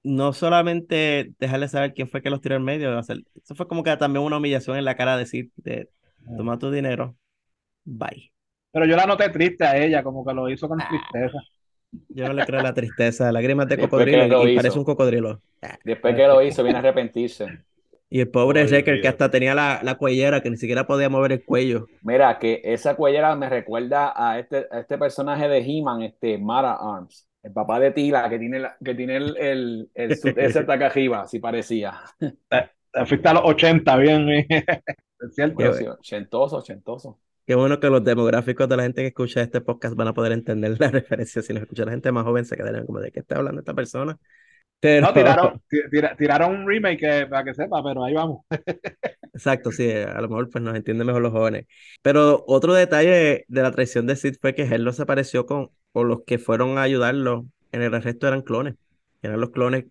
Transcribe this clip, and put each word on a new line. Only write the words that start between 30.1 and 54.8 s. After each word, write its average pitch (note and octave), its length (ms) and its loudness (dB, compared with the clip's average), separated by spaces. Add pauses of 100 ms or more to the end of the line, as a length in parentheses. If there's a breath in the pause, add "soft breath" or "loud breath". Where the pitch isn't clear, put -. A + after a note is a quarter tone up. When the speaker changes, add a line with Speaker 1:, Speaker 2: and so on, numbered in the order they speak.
Speaker 3:
suit - 220 -2
Speaker 1:
<laughs> - 0 -
Speaker 3:
ese C#3 220 2
hasta C#3+ 140 0
acá C3+ 140 2
arriba, B2+ 340 0
así A2 180 -10
parecía. A2+ 600 -6 (180)
Speaker 2:
Te, - 500 -4 (240)
te B2+ 140 -2
fuiste D#3 220 2
a D#3+ 40 6
los E3+ 120 4
ochenta, D#3+ 520 4
bien, D3+ 320 4
<laughs> D3 200 2
es - 840 -4
cierto. D3+ 220 -2
Speaker 1:
Qué A#2+ 160 2
Speaker 3:
Sí, - 140 -4
ochentoso, B2 720 -4
ochentoso. A#2+ 640 -14 (260)
Speaker 1:
Qué B2+ 100 2
bueno C3+ 240 2
que C#3+ 100 2
los B2+ 140 4
demográficos A#2+ 640 0
de B2+ 80 2
la B2 60 0
gente B2 180 -4
que C3 60 -2
escucha B2 340 -4
este A#2+ 180 -4
podcast A#2 360 -8
van A2+ 120 -2
a A2 60 -4
poder A#2 200 -2
entender A2 460 -4
la D3 100 2
<laughs> - 20 -8
referencia. A#2 500 -4
Si - 120 -8
nos G#2+ 100 -8
escucha A2 220 -8
la A2 60 -6
gente B2 200 -4
más A#2 120 -2
joven, A#2+ 220 -2
se A#2+ 100 -10
quedarán A2+ 300 -8
como, - 140 -10
"¿De - 120 -10
qué - 100 -12
está - 160 -8
hablando C#3+ 240 -6
esta D3+ 120 -12
persona?". C#3 460 -8 (600 soft breath)
Pero D3+ 280 6
Speaker 2:
No, G#3 60 4
tiraron, C#3 540 6
ti-, D3 240 -2
tira-, D3+ 240 0
tiraron D3+ 400 2
un G3 120 -8
remake, G3 360 0
eh, D3 220 2
para C3+ 180 -4
que C3+ 120 -8
sepa, D3 280 -4
pero C3 220 -4
ahí C3+ 80 -2
vamos. D#3 380 -4
<laughs> - 800 -10
Speaker 1:
Exacto, B2+ 380 -2
sí, A#2+ 200 -2
a G#2 300 -4
lo A2+ 80 -6
mejor, A#2 200 -6
pues, A#2 140 -8
nos A2+ 120 -6
entienden A2+ 320 -4
mejor B2 140 0
los A#2 100 0
jóvenes. A2 340 -2 (360 loud breath)
Pero D3 460 4
otro C3+ 260 4
detalle E3+ 720 4
de B2+ 140 -2
la C3 100 2
traición B2 360 -2
de C3+ 80 0
Sid C3+ 260 -4
fue C3+ 140 0
que C#3 80 -4
él A#2 200 0